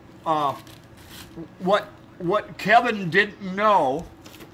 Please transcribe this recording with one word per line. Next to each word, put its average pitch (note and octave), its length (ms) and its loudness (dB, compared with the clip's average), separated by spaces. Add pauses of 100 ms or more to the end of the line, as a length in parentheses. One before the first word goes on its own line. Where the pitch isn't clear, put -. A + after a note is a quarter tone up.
(260)
uh, D3+ 280 0 (1080)
what, F#3+ 280 0 (300)
what F#3 400 -4
Kevin G#3+ 500 2
didn't F#3+ 480 0
know F3 480 2 (500)